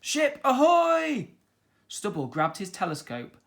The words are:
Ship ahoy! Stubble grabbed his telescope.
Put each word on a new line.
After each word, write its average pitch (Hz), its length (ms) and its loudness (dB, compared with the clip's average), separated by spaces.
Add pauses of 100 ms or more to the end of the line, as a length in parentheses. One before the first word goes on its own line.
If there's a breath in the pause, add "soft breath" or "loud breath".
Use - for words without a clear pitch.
Ship 294 420 -2
ahoy! 320 840 4 (580)
Stubble 156 400 -6
grabbed 156 300 -2
his 190 140 -10
telescope. 143 760 -8